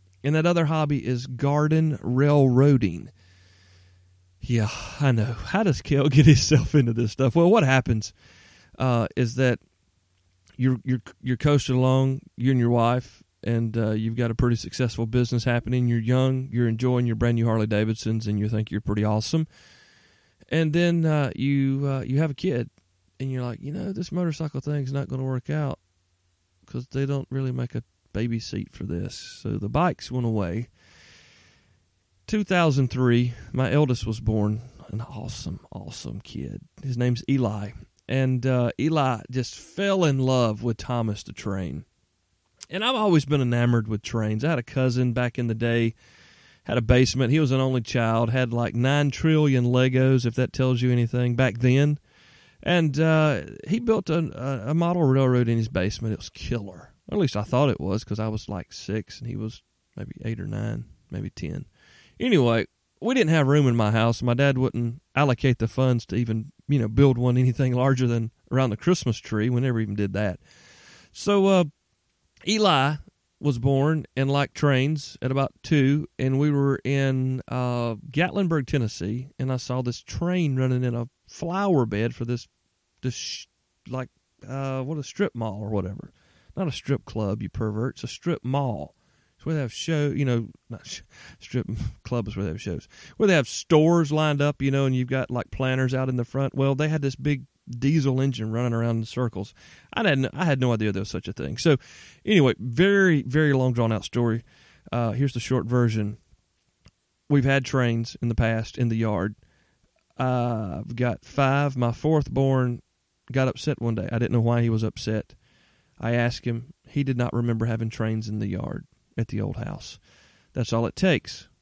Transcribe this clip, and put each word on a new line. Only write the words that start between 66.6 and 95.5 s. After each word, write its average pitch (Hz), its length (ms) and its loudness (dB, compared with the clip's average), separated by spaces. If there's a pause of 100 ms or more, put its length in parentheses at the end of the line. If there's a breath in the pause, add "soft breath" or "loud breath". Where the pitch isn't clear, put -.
you 143 120 2
know, 110 100 0
build 131 280 6
one 123 220 2
anything 127 340 2
larger 127 340 2
than 117 240 0 (200)
around 127 200 2
the 104 60 -4
Christmas 170 420 0
tree. 107 300 -2
We 123 140 0
never 127 180 0
even 104 140 -4
did 101 180 -2
that. 95 260 -2 (760 loud breath)
So, 202 340 2
uh, 185 180 6 (840)
Eli 151 500 2 (440)
was 139 200 0
born 139 440 2 (120)
and 135 120 0
liked 139 280 0
trains 143 640 0
at 131 80 -2
about 135 220 -2 (100)
two, 143 460 2 (100)
and 131 220 0
we 151 100 2
were 139 340 0
in, 131 640 0
uh, 120 480 -4 (160)
Gatlinburg, 160 560 0
Tennessee, 120 640 -4 (100)
and 131 140 -4
I 127 60 -2
saw 127 220 -6
this 120 220 -6
train 170 540 -2
running 127 260 0
in 123 140 -2
a 120 120 -6 (200)
flower 175 580 0
bed 110 300 -2
for 123 80 -8
this, 117 240 -6 (520)
this 127 140 -4
sh-, - 320 -12 (420)
like, 127 200 -8 (380)
uh, 135 360 -6
what, 151 160 -6
a 143 60 -8
strip - 320 -4
mall 110 260 -6
or 107 80 -6
whatever. 95 420 -4 (440 soft breath)
Not 190 100 -2
a 139 60 -2
strip - 320 -4
club, 107 380 -4
you 101 60 -6
pervert. 110 480 -4
It's - 80 -14
a 120 40 -6
strip - 360 -6
mall. 123 520 -4 (400)
It's - 100 -14
where 160 80 -2
they 156 60 -2
have 123 120 -6
show, 147 360 -2
you 139 160 -2
know, 120 240 0 (200)
not - 160 -14
sh-, - 180 -12 (360 loud breath)
strip - 300 -6 (180)
<laughs> - 160 -12
club 117 240 -4
is 120 100 -8
where 95 80 -4
they 90 60 -4
have 85 100 -8
shows. 82 280 -8 (300 loud breath)
Where 214 100 4
they 190 60 6
have 139 140 2
stores 160 600 4
lined 151 320 0
up, 147 180 0
you 135 120 0
know, 139 120 2
and 131 120 0
you've 127 100 0
got, 131 240 -4
like, - 220 -6